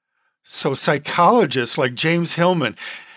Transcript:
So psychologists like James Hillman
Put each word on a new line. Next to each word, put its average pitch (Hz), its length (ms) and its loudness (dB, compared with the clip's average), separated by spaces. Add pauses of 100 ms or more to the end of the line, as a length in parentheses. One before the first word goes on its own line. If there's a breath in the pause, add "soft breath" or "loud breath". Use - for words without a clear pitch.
(440)
So - 300 -4
psychologists 151 1040 2
like 127 160 0
James 165 400 -2
Hillman 170 420 0 (420 loud breath)